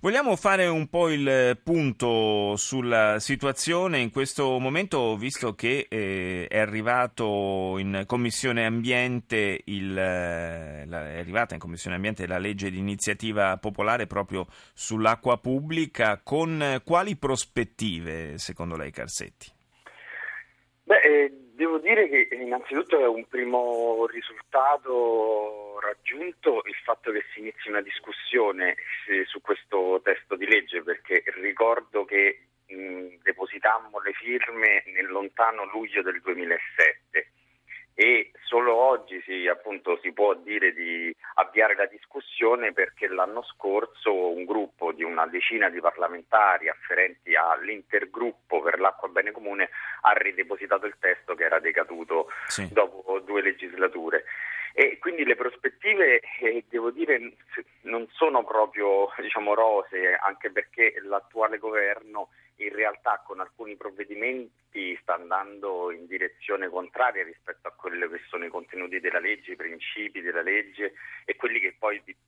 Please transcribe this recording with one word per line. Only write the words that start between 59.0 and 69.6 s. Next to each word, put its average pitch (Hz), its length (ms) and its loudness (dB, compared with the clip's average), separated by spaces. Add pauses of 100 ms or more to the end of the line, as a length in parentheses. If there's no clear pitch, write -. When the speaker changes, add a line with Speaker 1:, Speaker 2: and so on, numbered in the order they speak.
Speaker 2:
diciamo, 104 380 0
rosee, 98 600 2
anche 98 360 -2
perché 110 420 0 (100)
l'attuale 107 540 -2
governo 104 720 -2 (280)
in 104 160 -8
realtà 107 520 0
con 92 140 -14
alcuni 104 380 -12
provvedimenti 104 1200 -8
sta 87 140 -2
andando 92 760 -4
in 85 140 -12
direzione 95 640 -6
contraria 92 540 -2
rispetto 82 460 -12
a - 20 -20
quello 87 380 -6
che 82 180 -12
sono 87 180 -8
i 82 40 -8
contenuti 90 500 -8
della 90 200 -2
legge, 95 340 -6
i - 20 -12
principi 87 640 -10